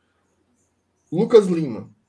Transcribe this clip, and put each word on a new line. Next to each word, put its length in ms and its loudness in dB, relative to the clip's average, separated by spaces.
Lucas 360 2
Lima. 440 -8